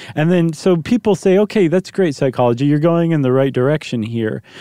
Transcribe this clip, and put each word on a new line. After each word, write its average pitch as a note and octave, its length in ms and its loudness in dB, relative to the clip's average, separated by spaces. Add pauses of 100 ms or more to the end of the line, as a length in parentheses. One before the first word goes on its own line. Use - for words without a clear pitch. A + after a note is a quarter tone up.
(160)
And D#3+ 160 2
then, E3 220 2
so F#3 220 2
people G#3 380 0
say, F#3 240 2
"Okay, G3+ 300 0
that's F#3 240 -2
great F3 240 -2
psychology. B2 500 0
You're D3 140 2
going E3 320 2
in D3+ 100 0
the B2+ 80 0
right C3+ 220 2
direction C3 500 -2
here, A2+ 400 -6 (180)